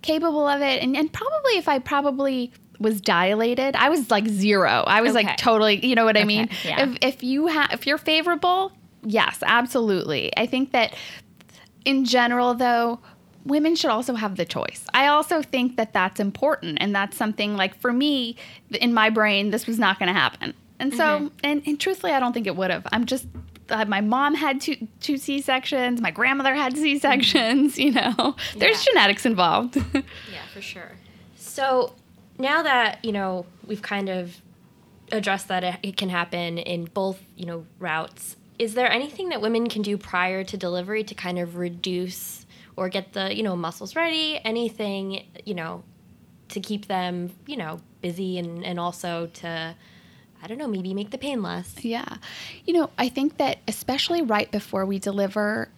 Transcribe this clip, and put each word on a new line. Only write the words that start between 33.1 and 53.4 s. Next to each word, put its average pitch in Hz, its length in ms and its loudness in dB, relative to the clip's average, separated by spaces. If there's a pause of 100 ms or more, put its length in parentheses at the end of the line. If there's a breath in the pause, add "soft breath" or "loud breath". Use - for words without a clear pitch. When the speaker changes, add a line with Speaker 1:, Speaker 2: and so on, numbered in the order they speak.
Speaker 3:
know, 185 320 -2 (200)
we've 208 160 -8
kind 196 280 -4
of 180 320 -6 (720)
addressed 196 340 -2
that 180 160 -2
it, 180 200 -2
it 196 140 -8
can 190 120 -4
happen 175 480 -4
in 170 280 -6
both, 190 360 -4 (160)
you 180 80 -12
know, 170 200 -10 (140)
routes, - 560 -6 (240)
is 220 140 -2
there 247 180 2
anything 294 380 -4
that 277 100 -2
women 226 300 0
can 214 140 -4
do 202 140 -2
prior 185 460 -2
to 190 140 -10
delivery 185 460 -4
to 214 120 -10
kind 180 240 -6
of 175 180 -6
reduce 180 880 -6 (320 loud breath)
or 185 120 -4
get 190 240 -6
the, 196 220 -4
you 214 80 -4
know, 190 120 -2
muscles 175 400 -8
ready, 320 500 -2
anything, 208 800 -4 (180)
you 208 100 -8
know, 175 300 -8 (640)
to - 120 -8
keep 208 260 -8
them, 180 440 -4 (140)
you 285 120 -10
know, 165 240 -10 (200)
busy 180 360 -6
and, 170 280 -8
and 175 140 -6
also 170 540 -6
to, 165 420 -8 (640 soft breath)
I 175 60 -16
don't 233 100 -10
know, 294 100 -8
maybe 190 260 -6
make 202 160 -6
the 269 80 -10
pain 262 240 -6
less. 180 420 -10
Speaker 1:
Yeah. 226 340 -6 (480 loud breath)
You 339 80 0
know, 330 240 2
I 247 120 0
think 277 280 -2
that 277 200 0 (100)